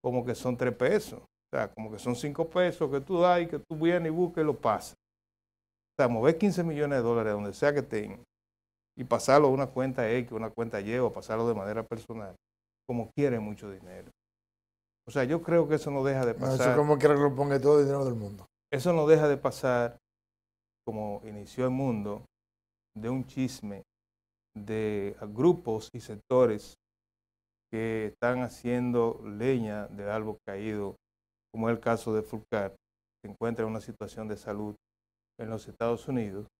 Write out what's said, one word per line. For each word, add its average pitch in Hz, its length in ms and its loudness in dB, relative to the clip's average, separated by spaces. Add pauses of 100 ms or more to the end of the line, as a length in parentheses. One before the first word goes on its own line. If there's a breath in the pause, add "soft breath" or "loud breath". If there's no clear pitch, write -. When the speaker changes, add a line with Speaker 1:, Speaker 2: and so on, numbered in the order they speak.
Speaker 1:
como 123 240 -2
que 120 80 -4
son 123 220 -4
tres 120 200 0
pesos, 170 440 0
o - 360 -14
sea, 110 180 -2
como 110 180 -12
que 104 80 -12
son 123 160 -2
cinco 147 340 -4
pesos 175 400 0
que 139 120 -2
tú 180 180 -2
das 175 220 6
y 165 60 -4
que 151 120 -6
tú - 180 -10
vienes 170 340 2
y 160 40 -4
buscas 175 280 0
y - 20 4
lo 139 100 2
pasas. - 380 0
O - 1080 -20
sea, 127 60 6
mover 120 300 4
quince 180 260 2
millones 147 360 0
de 113 40 0
dólares 113 300 2
donde 104 200 -4
sea 143 200 2
que 143 60 2
estén 104 440 -6 (760)
y 127 60 -8
pasarlo 135 440 6
a 131 40 6
una 135 160 0
cuenta 127 420 -2
X, 120 220 -2
una 113 180 -6
cuenta 113 300 -4
Y 107 180 -4
o 120 140 2
pasarlo 113 360 -4
de 117 60 0
manera 107 300 -4
personal, 107 500 -12 (540)
como 120 280 -4
quiere 131 240 0
mucho 107 300 -10
dinero. 92 400 -18 (1000)
O 117 40 -16
sea, 131 140 2
yo 165 180 0
creo 165 240 4
que 151 80 2
eso 147 160 -4
no 139 120 -2
deja 135 220 0
de 117 80 0
Speaker 2:
No, 120 140 -4
eso 131 100 2
Speaker 1:
pasar. 127 200 4
Speaker 2:
como 147 200 4
quiera 147 180 6
que 143 60 2
lo 143 140 4
ponga 139 240 2
todo 147 200 6
el 139 60 6
dinero 139 200 0
del 123 100 -2
mundo. 101 300 -10 (260)
Speaker 1:
Eso 143 220 0
no 156 120 2
deja 156 220 8
de 143 80 4
pasar, 123 640 0 (880)
como 107 400 -6
inició 107 400 -6
el 127 60 2
mundo, 110 540 -2 (680)
de 110 140 -8
un 131 160 -4
chisme 110 580 -6 (720)
de 107 600 -4 (180)
grupos 127 600 2
y 120 60 -10
sectores 113 760 2 (960)
que 110 360 -2
están 123 340 -2
haciendo 120 840 0
leña 107 640 -2
del 101 220 -10
árbol 107 360 -4
caído, 104 500 -6 (580)
como 113 160 -2
es 117 60 2
el 113 60 -10
caso 113 320 0
de 107 80 0
Fulcar, 104 500 -4
que - 560 -20
se 101 40 -14
encuentra 113 320 -4
en 110 80 -4
una 110 100 -8
situación 110 460 -12
de 104 100 -8
salud 104 380 -8 (640)
en 110 100 -10
los 110 180 -8
Estados 117 400 -4
Unidos 107 400 -4 (120)